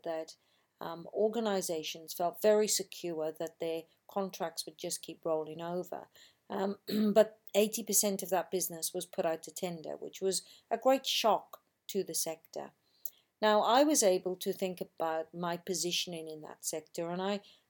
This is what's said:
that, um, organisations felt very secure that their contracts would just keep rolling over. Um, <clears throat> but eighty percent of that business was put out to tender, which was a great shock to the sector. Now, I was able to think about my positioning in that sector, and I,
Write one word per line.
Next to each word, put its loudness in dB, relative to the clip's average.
that, -6
um, -10
organisations -2
felt -2
very 6
secure -4
that -8
their -2
contracts -6
would -14
just -6
keep -12
rolling -2
over. -6
Um, -2
<clears throat> 2
but 6
eighty 4
percent 0
of -8
that 0
business -4
was -4
put -4
out -2
to -14
tender, -6
which -12
was 0
a 0
great 4
shock 2
to -2
the -8
sector. -6
Now, 6
I 8
was 6
able 4
to -2
think -4
about -4
my -2
positioning -4
in -12
that -14
sector, -6
and -4
I, -2